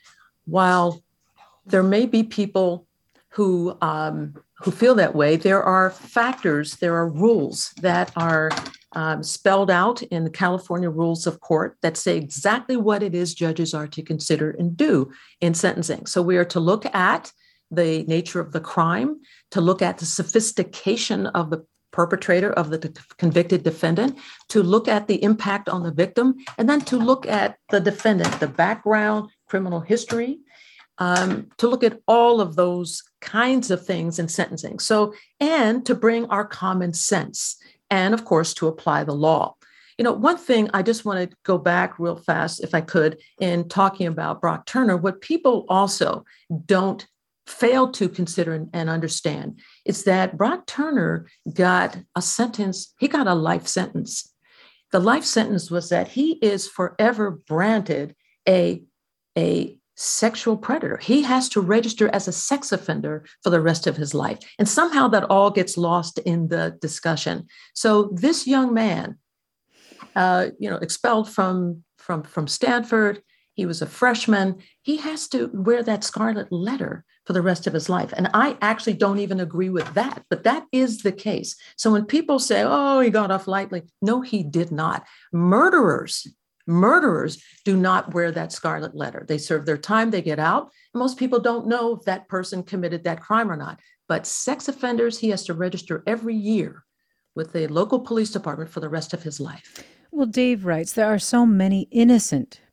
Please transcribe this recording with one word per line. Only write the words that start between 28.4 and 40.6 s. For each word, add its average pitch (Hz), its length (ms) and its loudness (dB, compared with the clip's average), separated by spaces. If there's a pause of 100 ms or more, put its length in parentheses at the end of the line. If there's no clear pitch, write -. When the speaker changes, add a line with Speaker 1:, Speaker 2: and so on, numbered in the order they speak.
Speaker 1:
the - 60 -2
background, 214 840 0 (180)
criminal 180 340 -2
history, 233 580 -2 (600)
um, 180 500 0 (100)
to 233 100 4
look 254 160 0
at 226 240 2
all 233 320 6
of 165 160 -2
those 180 460 0 (180)
kinds 247 500 0
of 180 140 -2
things 170 340 -4
in 165 100 -2
sentencing. - 500 -6
So, 214 340 2 (260)
and 262 460 2
to 247 100 2
bring 233 320 2
our 208 200 -2
common 185 480 -2
sense, - 600 -4 (320)
and 196 260 2
of 226 100 -2
course, 165 300 2
to 160 120 -2
apply 156 380 0
the 143 100 -4
law. 156 400 2 (420)
You 233 80 0
know, 240 80 2
one 311 260 2
thing 220 360 2